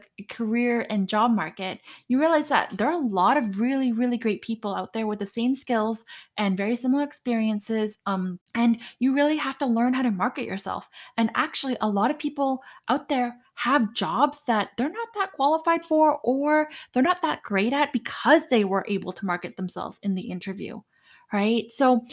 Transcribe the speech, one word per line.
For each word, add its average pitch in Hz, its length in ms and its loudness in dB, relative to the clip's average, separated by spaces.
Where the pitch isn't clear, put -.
c-, 202 60 -14
career 233 640 -2
and 196 180 0
job 220 220 2
market, 185 480 -4
you 254 120 2
realize 302 300 2
that 214 280 2
there 214 100 0
are 339 140 0
a 262 60 0
lot 196 280 4
of 208 240 0
really, 262 320 0
really 240 280 0
great 220 240 -2
people 214 320 -6
out 185 180 -6
there 226 140 -4
with 214 100 -2
the 202 80 -6
same 240 300 -2
skills 226 500 -2
and 196 200 0
very 214 180 0
similar 262 280 0
experiences. 220 1000 -2
Um, 185 340 -2
and 233 260 4
you 262 160 2
really 294 220 4
have 269 220 -6
to 285 60 -2
learn 240 300 2
how 262 80 0
to 240 80 2
market 214 340 -2
yourself. 185 420 -6
And 220 160 2
actually, 269 480 -2
a 220 80 0
lot 208 220 2
of 294 80 -8
people 277 420 -2
out 285 220 -2
there 247 260 0
have 240 400 0
jobs 202 500 0
that 214 320 0
they're 277 120 0
not 453 260 -6
that 392 180 -4
qualified 320 500 2
for 311 400 4
or 302 460 2
they're 254 80 2
not 349 220 2
that - 180 0
great 202 320 0
at 294 180 2
because - 560 2
they 226 160 4
were 190 240 0
able 190 260 -4
to - 120 -8
market 175 300 -4
themselves 180 480 -8
in 196 100 0
the 185 80 -2
interview, 185 580 -10
right? 214 380 2
So 254 420 4